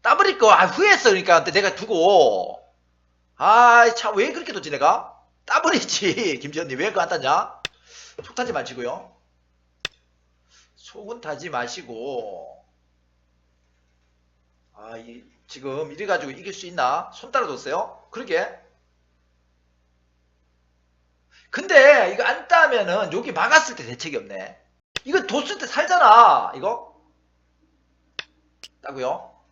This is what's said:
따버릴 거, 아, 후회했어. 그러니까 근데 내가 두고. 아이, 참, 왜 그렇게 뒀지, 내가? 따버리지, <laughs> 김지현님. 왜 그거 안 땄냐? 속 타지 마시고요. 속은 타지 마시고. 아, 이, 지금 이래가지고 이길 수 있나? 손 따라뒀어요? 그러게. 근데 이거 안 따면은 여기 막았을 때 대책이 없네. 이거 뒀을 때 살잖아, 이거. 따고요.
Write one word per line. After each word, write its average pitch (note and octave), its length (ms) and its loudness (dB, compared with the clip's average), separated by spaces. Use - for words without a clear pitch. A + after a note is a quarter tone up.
따버릴 E4+ 360 2
거, A3 140 6
아, F3+ 160 6
후회했어. F4 420 2
그러니까 F3+ 340 4
근데 F3 180 0
내가 F#3+ 140 -2
두고. E3 880 2
아이, A3+ 580 6
참, G#3 220 -6
왜 C4+ 160 -2
그렇게 D#4 200 -12
뒀지, E3 180 -10
내가? D3+ 480 -2
따버리지, G#3+ 960 -2
<laughs> - 20 -16
김지현님. D3 380 -10
왜 G3+ 100 -4
그거 F#3+ 120 -4
안 E3+ 80 -4
땄냐? D#3 520 -4
속 - 100 -20
타지 B3 180 -6
마시고요. B2+ 600 -10
속은 A3+ 440 -20
타지 D#3 280 -12
마시고. A#2+ 1120 -12
아, A2 240 -20
이, A#2 260 -20
지금 C#3 440 -12
이래가지고 F3 400 -6
이길 F3+ 220 -16
수 - 140 -18
있나? D#3+ 460 -4
손 - 180 -20
따라뒀어요? F3 800 -6
그러게. E3 360 -6
근데 C#4 640 6
이거 A#3+ 100 -4
안 - 240 -4
따면은 G#3+ 680 0
여기 A#3 180 -8
막았을 A3 440 0
때 C3 100 -16
대책이 B2 320 -12
없네. G2 440 -14
이거 D#4+ 200 -2
뒀을 C#4+ 320 -6
때 - 100 -12
살잖아, A#3+ 880 4
이거. G3 380 -10
따고요. C3+ 500 -10